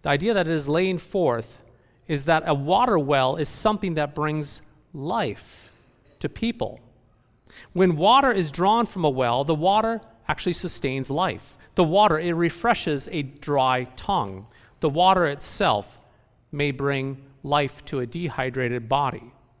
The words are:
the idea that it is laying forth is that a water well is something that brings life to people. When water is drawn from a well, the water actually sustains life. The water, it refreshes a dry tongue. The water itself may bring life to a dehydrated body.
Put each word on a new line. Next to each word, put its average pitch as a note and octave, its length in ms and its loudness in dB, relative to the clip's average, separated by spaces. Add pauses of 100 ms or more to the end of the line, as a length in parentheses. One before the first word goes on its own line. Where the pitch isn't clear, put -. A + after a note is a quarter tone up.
the - 80 -6
idea D#3 240 0
that F#3 140 2
it E3 60 0
is C#3+ 160 -2
laying F3+ 280 2
forth C3+ 640 -2 (460)
is D3 160 -2
that D#3+ 240 2
a D#3+ 60 2
water F#3 440 2
well C#3 380 2
is D#3+ 140 -2
something G3+ 460 0
that D3 200 -4
brings D3+ 460 -4 (320)
life D3+ 800 -6 (480)
to D#3 80 -4
people. - 500 -4 (960)
When F3 240 4
water B3 340 6
is F#3 180 0
drawn G3 360 2
from F#3 180 -4
a D#3 60 4
well, B2+ 340 2
the D#3 100 0
water G#3 460 2 (260)
actually E3+ 280 -2
sustains C3+ 580 -4
life. D3 460 -4 (180)
The F#3 80 6
water, F3 340 4
it E3+ 140 -2
refreshes E3 800 0
a D#3 120 -2
dry C3 760 0
tongue. G#2 500 -4 (320)
The D#3 100 0
water F3+ 360 4
itself C#3 760 -2 (500)
may C#3+ 220 -2
bring C3+ 500 -4 (220)
life C#3+ 440 -2
to C#3+ 120 -4
a B2 80 -4
dehydrated B2+ 800 -4
body. B2 460 -2 (280)